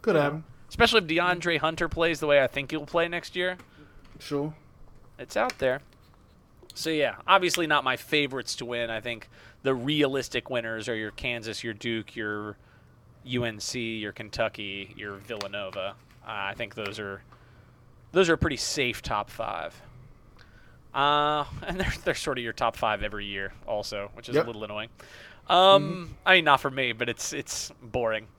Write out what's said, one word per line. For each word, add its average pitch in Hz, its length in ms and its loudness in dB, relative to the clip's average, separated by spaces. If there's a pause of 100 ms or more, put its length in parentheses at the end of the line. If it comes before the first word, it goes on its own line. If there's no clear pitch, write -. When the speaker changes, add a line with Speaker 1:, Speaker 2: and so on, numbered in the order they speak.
Speaker 1:
Could 226 80 2
Speaker 2:
You 190 40 4
know? 151 80 6
Speaker 1:
happen. 151 220 0 (240)
Speaker 2:
Especially 233 300 4
if 180 80 2
DeAndre 170 520 2
Hunter 160 300 0
plays 165 320 2
the 156 60 0
way 143 160 8
I 127 40 6
think 139 260 -4
he'll 156 120 -4
play 170 240 2
next 170 280 -8
year. 180 200 -2 (600)
Speaker 1:
Sure. 147 340 -2 (680)
Speaker 2:
It's - 180 -8
out 247 220 2
there. 131 220 2 (960)
So, - 160 -4
yeah, 143 260 2 (100)
obviously 180 400 4
not 147 180 4
my 131 120 2
favorites 135 600 -2
to - 80 -8
win. 117 260 -4
I 113 100 -4
think 117 280 -8 (340)
the 135 120 2
realistic 135 760 0
winners 113 380 -4
are 120 60 -2
your 110 180 -4
Kansas, 117 520 -6
your 113 100 -4
Duke, 113 420 -4
your 107 400 -6 (680)
U 123 200 -2
N 110 160 -6
C, 113 380 -6
your 104 140 -6
Kentucky, 101 840 -6
your 101 180 -10
Villanova. 98 800 -8 (320)
Uh, - 40 -12
I 101 240 -4
think 110 200 -8
those 101 240 -8
are, 98 240 -8 (920)
those 180 160 4
are 165 80 4
pretty 151 200 0
safe 123 440 -2
top 104 300 -4
five. 92 500 -8 (1120)
Uh, 147 500 2 (100)
<laughs> - 120 -12
and 185 140 -6
they're, - 120 0 (120)
they're 165 100 2
sort 131 240 -4
of 120 60 -6
your 113 80 -4
top 117 240 0
five 107 260 0
every 104 240 -6
year 98 260 -6 (140)
also, 101 480 -4
which 107 140 -16
is 120 80 -6
Speaker 1:
Yep. 147 80 2
Speaker 2:
a - 20 -4
little 110 180 -8
annoying. 104 240 -8 (600)
Um, 190 340 8
Speaker 1:
Mm-hmm. 170 300 -8 (140)
Speaker 2:
I 185 100 8
mean, 170 80 6
not 143 160 6
for 143 100 -2
me, 131 220 -2
but 117 160 -2
it's, - 240 -6
it's - 400 -8 (100)
boring. 110 440 -2 (120)